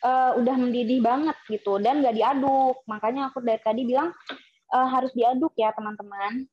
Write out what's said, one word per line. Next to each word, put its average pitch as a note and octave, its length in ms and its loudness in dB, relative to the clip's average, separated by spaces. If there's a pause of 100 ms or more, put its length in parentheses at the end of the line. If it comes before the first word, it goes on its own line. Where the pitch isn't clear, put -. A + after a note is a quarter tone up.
eh, B3+ 320 2
udah B3+ 220 2
mendidih B3 420 0
banget C#4 380 0 (100)
gitu G3+ 320 -2
dan C4 220 2
nggak A#3 160 2
diaduk. C4 580 2 (140)
Makanya A#3 420 -4
aku - 80 -10
dari A3+ 220 -2
tadi A3 260 -2
bilang, C4+ 220 0 (640)
eh, B3+ 160 2
harus C4 240 -2
diaduk B3+ 420 0
ya, A3 160 2
teman-teman. G#3+ 800 -8